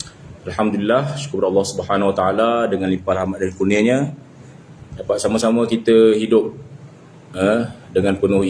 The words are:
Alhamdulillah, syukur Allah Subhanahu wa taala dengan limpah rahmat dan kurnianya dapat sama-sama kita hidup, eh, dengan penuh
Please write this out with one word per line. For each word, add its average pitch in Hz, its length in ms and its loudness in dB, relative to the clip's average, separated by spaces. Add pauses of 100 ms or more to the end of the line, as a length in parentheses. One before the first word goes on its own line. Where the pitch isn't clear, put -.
(460)
Alhamdulillah, 107 720 -2
syukur - 240 -6
Allah 98 240 2
Subhanahu 98 480 -2
wa - 20 -12
taala 110 540 0
dengan 95 160 -2
limpah 92 320 -2
rahmat 95 240 -4
dan 92 160 -2
kurnianya 104 400 2 (960)
dapat - 240 -4
sama-sama 113 480 0
kita 113 480 6
hidup, 110 400 2 (800)
eh, 104 320 2 (240)
dengan 95 320 0
penuh 98 280 2